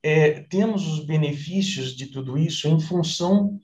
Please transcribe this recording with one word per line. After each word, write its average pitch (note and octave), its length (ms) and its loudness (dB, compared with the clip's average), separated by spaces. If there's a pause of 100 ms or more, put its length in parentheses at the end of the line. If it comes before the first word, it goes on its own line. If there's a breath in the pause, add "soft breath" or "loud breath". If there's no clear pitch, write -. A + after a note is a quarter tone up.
é, D3+ 380 4
temos G3+ 460 0
os D3+ 200 -4
benefícios D3 920 -2
de C3+ 100 -10
tudo C3 300 -8
isso D#3+ 320 0
em D#3+ 120 4
função F3+ 840 0